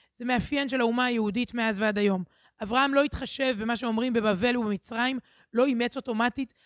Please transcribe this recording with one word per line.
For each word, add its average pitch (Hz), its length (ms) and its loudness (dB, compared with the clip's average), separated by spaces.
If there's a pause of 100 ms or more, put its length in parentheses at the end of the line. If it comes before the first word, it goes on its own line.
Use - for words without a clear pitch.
(140)
זה 240 100 -10
מאפיין 254 440 0
של 262 120 0
האומה 240 240 2
היהודית 233 500 0
מאז 226 260 -2
ועד 214 180 0
היום. 196 260 2 (380)
אברהם 262 320 0
לא 277 80 6
התחשב 269 560 -2
במה 226 180 -2
שאומרים 240 360 -2
בבבל 220 440 2
ובמצרים, 233 600 -2 (340)
לא 240 140 4
אימץ 240 300 0
אוטומטית 247 560 -2 (120)